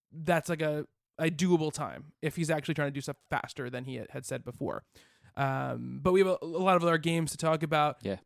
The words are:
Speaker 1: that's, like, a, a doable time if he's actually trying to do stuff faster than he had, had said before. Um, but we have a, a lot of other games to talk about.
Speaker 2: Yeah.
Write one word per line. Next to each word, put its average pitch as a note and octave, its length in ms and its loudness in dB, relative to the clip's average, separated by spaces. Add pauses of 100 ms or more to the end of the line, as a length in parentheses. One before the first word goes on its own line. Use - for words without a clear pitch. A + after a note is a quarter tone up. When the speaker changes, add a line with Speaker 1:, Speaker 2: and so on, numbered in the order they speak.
(140)
Speaker 1:
that's, D#3+ 360 0
like, D#3+ 120 -2
a, D3+ 240 0 (340)
a D#3+ 100 2
doable D#3 440 4
time C#3+ 480 -8
if D#3 140 -4
he's D#3+ 140 -2
actually D#3 260 0
trying D3 140 0
to C#3+ 40 -8
do C#3 80 -6
stuff C#3+ 160 -8 (120)
faster B2+ 400 -6
than B2+ 160 -6
he C3 100 -8
had, A2+ 160 -10
had C3 140 -10
said B2+ 200 -8
before. B2 380 -6 (540)
Um, C3 680 -4
but F3+ 100 4
we F#3+ 60 8
have F#3+ 80 6
a, F#3 140 2
a - 40 -8
lot F3+ 300 2
of E3+ 80 4
other E3 140 4
games E3 340 0
to - 60 -10
talk D#3+ 260 2
about. D3+ 380 2
Speaker 2:
Yeah. G2 240 -4